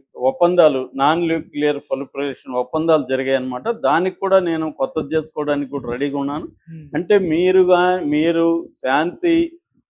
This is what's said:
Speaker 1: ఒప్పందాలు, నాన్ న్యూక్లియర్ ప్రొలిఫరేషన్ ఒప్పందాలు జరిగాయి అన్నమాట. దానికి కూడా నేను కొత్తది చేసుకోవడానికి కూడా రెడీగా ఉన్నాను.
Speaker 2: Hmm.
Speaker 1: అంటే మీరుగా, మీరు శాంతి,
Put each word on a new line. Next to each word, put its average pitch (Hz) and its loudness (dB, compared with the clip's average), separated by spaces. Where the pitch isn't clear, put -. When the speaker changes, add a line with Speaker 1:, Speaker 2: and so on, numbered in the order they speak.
Speaker 1:
ఒప్పందాలు, 135 2
నాన్ 151 2
న్యూక్లియర్ 147 -2
ప్రొలిఫరేషన్ 135 -8
ఒప్పందాలు 156 0
జరిగాయి 131 0
అన్నమాట. 127 -4
దానికి 175 0
కూడా 190 2
నేను 160 -2
కొత్తది 143 -4
చేసుకోవడానికి 147 -4
కూడా 127 -8
రెడీగా 139 -4
ఉన్నాను. 143 -6
Speaker 2:
Hmm. 156 -16
Speaker 1:
అంటే 180 2
మీరుగా, 180 4
మీరు 165 0
శాంతి, 165 -2